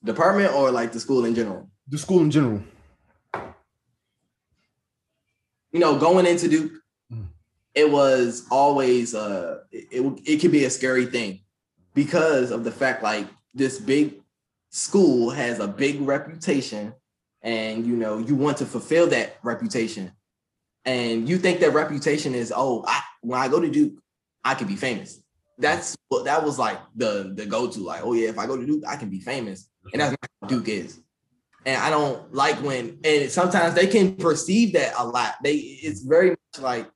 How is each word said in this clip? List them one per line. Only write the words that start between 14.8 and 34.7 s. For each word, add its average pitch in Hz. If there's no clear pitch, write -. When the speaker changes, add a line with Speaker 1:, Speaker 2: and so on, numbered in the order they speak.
Speaker 1:
has 120
a 101
big 139
reputation 135
and, 110
you 120
know, 110
you 113
want 139
to 135
fulfill 156
that 123
reputation. 113
And 120
you 180
think 180
that 151
reputation 151
is, 117
"Oh, 127
I, 113
when 127
I 131
go 143
to 170
Duke, 147
I 131
can 117
be 98
famous." 110
That's 156
what, 123
that 151
was, 139
like, 107
the, 101
the 107
go-to, 110
like, 85
"Oh, 117
yeah, 113
if 104
I 101
go 131
to 123
Duke, 151
I 120
can 123
be 95
famous." 110
And 135
that's 143
not -
what 101
Duke 113
is. 101
And 131
I 139
don't 147
like 139
when, 123
and 147
sometimes 180
they 180
can 196
perceive 185